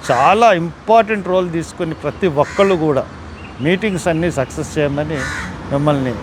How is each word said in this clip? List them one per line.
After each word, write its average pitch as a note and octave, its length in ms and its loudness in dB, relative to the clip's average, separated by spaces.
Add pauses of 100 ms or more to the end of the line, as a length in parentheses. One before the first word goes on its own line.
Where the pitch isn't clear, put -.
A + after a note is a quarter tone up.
(100)
చాలా F3 380 6 (160)
ఇంపార్టెంట్ G3+ 680 2
రోల్ F#3 240 2
తీసుకొని D#3+ 380 -6 (100)
ప్రతి D3+ 220 -2 (180)
ఒక్కళ్ళు G3 320 2 (100)
కూడా C3+ 180 2 (640)
మీటింగ్స్ F#3 460 0
అన్నీ E3 260 0
సక్సెస్ C#3 400 -4
చేయమని D3 400 -2 (540)
మిమ్మల్ని C#3 500 2